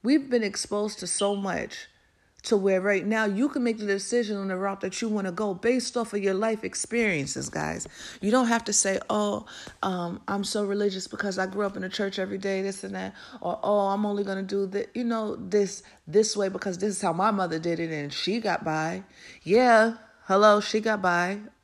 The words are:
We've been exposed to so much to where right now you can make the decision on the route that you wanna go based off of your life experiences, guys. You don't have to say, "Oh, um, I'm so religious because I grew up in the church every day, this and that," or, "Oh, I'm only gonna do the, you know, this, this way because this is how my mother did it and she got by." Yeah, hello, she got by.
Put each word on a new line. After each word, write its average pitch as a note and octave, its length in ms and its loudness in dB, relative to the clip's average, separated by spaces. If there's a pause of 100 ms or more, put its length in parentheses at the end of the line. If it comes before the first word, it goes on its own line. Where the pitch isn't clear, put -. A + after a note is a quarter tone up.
We've C#4 260 4
been A#3+ 140 2
exposed G#3 560 -4
to F3+ 80 -8
so G3+ 280 0
much G3 520 -6 (560)
to G#3+ 140 2
where F#3+ 240 4
right G3 240 2
now A3 200 2
you G#3 220 2
can C#4 160 -2
make A3+ 140 0
the G#3+ 80 -6
decision G#3 500 0
on G3 120 -4
the F#3 100 -2
route G3 240 -4
that F#3+ 180 -6
you A#3 80 -2
wanna G3 240 -2
go G3+ 220 -2
based A#3+ 420 0
off A3+ 180 -2
of G3+ 100 0
your G3 100 2
life A3 300 0
experiences, F#3+ 840 -2
guys. - 380 -4 (320)
You G3+ 120 2
don't B3+ 160 4
have A3+ 180 2
to G#3 80 -4
say, F#3+ 260 2 (120)
"Oh, G#3 340 0 (380)
um, F3+ 440 -4
I'm G3+ 160 -2
so G#3 220 -2
religious G3+ 420 -2
because F#3+ 300 -4
I F#3+ 80 0
grew G3 200 -2
up G3 100 -4
in F#3+ 80 -6
the F#3 60 -6
church G3 280 -4
every G3 220 -4
day, G3 240 -2
this G3 200 -6
and G3 120 -8
that," F#3+ 180 -8 (280)
or, F3 200 -4
"Oh, G3+ 280 4
I'm G#3 180 0
only G3+ 160 0
gonna G3 180 -4
do G3 240 -2
the, F#3+ 300 -4
you B3 80 -2
know, A3+ 320 -2
this, G3 480 0 (240)
this G#3+ 280 4
way G3 140 2
because F#3+ 300 -4
this G3 160 0
is - 60 -4
how E3+ 120 2
my F#3+ 160 4
mother F3+ 300 0
did E3 200 0
it E3 120 -2
and C#3+ 200 -4
she G#3 280 -2
got G3+ 240 -2
by." E3 400 -2 (400)
Yeah, A3+ 540 6 (280)
hello, G#3 340 6
she A3 200 0
got G#3+ 200 0
by. F3+ 420 0 (220)